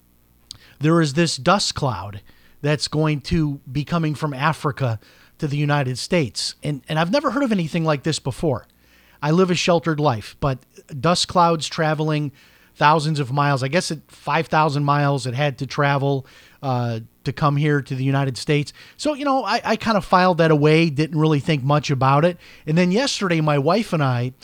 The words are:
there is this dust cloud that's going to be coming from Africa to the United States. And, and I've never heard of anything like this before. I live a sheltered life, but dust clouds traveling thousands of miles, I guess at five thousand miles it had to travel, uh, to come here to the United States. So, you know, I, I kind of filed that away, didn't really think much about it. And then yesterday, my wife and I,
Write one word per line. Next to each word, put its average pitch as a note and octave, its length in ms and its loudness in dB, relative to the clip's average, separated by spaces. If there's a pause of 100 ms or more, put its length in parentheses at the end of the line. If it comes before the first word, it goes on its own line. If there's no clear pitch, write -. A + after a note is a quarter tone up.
(800)
there E3 200 4
is D3 120 0
this E3 220 0
dust F3 400 0
cloud G2+ 460 -6 (400)
that's D3 260 -2
going D3+ 320 0
to D3+ 400 -2 (100)
be C3+ 140 -4
coming D#3+ 320 -2
from D3+ 180 -4
Africa C3+ 640 -2 (400)
to - 80 -4
the C#3+ 120 -2
United C#3+ 400 0
States. - 680 -4
And, D3 240 -4
and D#3 100 -4
I've E3 140 0
never C#4+ 200 0
heard C#4 120 -2
of A#3+ 80 0
anything E3+ 320 -2
like D3+ 200 0
this D#3 140 -2
before. C3+ 480 -4 (560)
I D3 100 0
live F3+ 200 4
a F3 40 0
sheltered E3 440 0
life, C3 400 -2
but C3+ 200 -2 (380)
dust E3 300 0
clouds E3+ 400 2
traveling D3+ 640 -2 (440)
thousands D3+ 440 4
of C3 100 -4
miles, C#3+ 320 0
I C3+ 60 -2
guess E3+ 240 -2
at D3 180 -12
five D3+ 380 -4
thousand D3+ 380 2
miles C#3+ 420 0
it B2 60 -6
had C#3+ 240 -2
to C3 100 -6
travel, C#3 580 0 (380)
uh, A#2+ 380 -2 (240)
to C3+ 80 -4
come C#3+ 240 0
here D3 240 2
to C3 120 -8
the C3 120 -4
United C3+ 320 0
States. D3 340 -2 (240)
So, D4+ 180 -2
you C#4+ 120 -6
know, C4+ 180 0
I, G#3 200 -2
I G#3+ 120 0
kind A3 220 -2
of - 80 -4
filed F3+ 320 4
that D#3+ 120 4
away, D#3 400 4
didn't D#3 300 -2
really D#3 220 2
think D3+ 200 0
much D3 300 0
about C3+ 320 2
it. F3 140 2 (280)
And D#3 120 0
then F3+ 140 4
yesterday, G3 500 0
my D3+ 160 2
wife E3+ 340 0
and D#3+ 100 0
I, B2+ 300 0 (120)